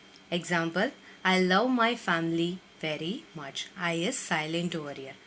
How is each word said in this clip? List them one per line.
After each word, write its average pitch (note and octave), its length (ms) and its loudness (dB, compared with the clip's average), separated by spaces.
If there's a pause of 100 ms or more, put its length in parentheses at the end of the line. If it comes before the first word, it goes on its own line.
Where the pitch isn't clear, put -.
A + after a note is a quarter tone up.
(380)
Example, F3 520 0 (340)
I F#3 160 4
love F#3+ 300 4
my A#3+ 240 4
family E3+ 640 0 (220)
very D#3 320 -4 (240)
much। C#3 300 -10 (100)
I F3 160 -2 (160)
is C#4+ 100 0
silent E3 560 -2
over D3 180 -6
here, C3+ 220 -12 (120)